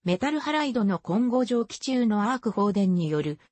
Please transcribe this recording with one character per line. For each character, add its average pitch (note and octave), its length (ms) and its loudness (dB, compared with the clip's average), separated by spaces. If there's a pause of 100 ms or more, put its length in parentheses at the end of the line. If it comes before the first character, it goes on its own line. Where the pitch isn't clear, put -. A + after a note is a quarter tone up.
メ F3+ 160 0
タ C4+ 100 -2
ル D4+ 100 0
ハ C#4+ 120 -4
ラ D4+ 140 0
イ C#4 60 -2
ド A#3 120 0
の G3 160 0
混 A3+ 300 0
合 B3+ 160 2
蒸 A#3 200 0
気 - 140 -14
中 B3+ 260 0
の G#3 260 2
ア C4 40 -2
ー - 20 -2
ク A3+ 140 -4
放 G3+ 220 0
電 F#3+ 200 2
に E3+ 160 0
よ D3+ 140 0
る D3+ 160 -6 (120)